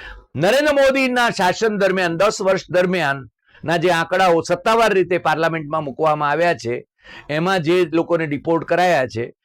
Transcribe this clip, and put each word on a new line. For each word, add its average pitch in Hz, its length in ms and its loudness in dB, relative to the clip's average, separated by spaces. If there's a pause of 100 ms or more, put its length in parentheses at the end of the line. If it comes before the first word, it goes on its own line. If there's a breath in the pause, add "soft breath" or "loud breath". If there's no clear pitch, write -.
(340 loud breath)
નરેન્દ્ર 247 380 2
મોદીના 262 560 2
શાસન 202 480 0
દરમિયાન, 185 400 0
દસ 208 240 0
વર્ષ 190 280 0
દરમિયાનના 160 1080 -2
જે 170 140 2
આંકડાઓ 170 500 2
સત્તાવાર 214 520 2
રીતે 180 240 0
પાર્લામેન્ટમાં 160 640 -2
મૂકવામાં 151 460 -2
આવ્યા 170 240 0
છે, 120 340 -8 (420 loud breath)
એમાં 175 300 0
જે 175 260 2
લોકોને 165 400 -2
ડિપોર્ટ 151 400 -2
કરાયા 170 400 2
છે, 117 280 -8 (100)